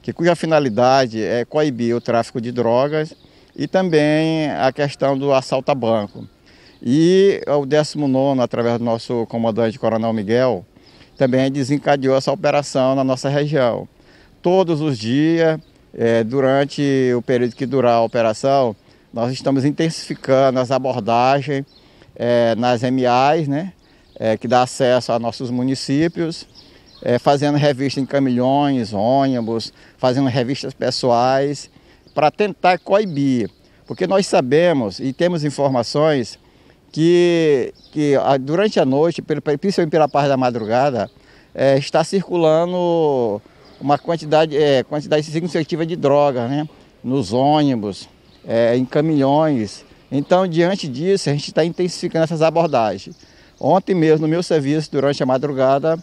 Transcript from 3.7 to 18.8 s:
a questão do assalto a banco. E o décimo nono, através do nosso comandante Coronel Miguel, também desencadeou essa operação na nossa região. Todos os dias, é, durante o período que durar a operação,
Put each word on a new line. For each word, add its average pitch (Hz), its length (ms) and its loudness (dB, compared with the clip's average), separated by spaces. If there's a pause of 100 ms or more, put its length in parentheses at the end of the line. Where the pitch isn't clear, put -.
a 104 200 0
questão 139 460 -2
do 139 160 0
assalto 131 380 0
a 143 40 2
banco. 113 520 -2 (540)
E 175 680 4
o 143 180 0
décimo 151 420 0
nono, 131 340 0
através 117 380 0
do 117 40 -4
nosso 117 440 -2
comandante 113 500 -2
Coronel 113 340 -2
Miguel, 113 540 0 (520)
também 131 340 2
desencadeou 139 680 0
essa 135 140 -2
operação 139 640 0
na 139 80 0
nossa 131 260 -2
região. 139 580 -2 (540)
Todos 175 400 2
os 147 160 -2
dias, 156 600 0 (340)
é, 117 300 0
durante 135 580 0 (340)
o 117 60 -2
período 123 340 -2
que 123 120 -6
durar 120 280 2
a 117 60 4
operação, 117 760 0 (380)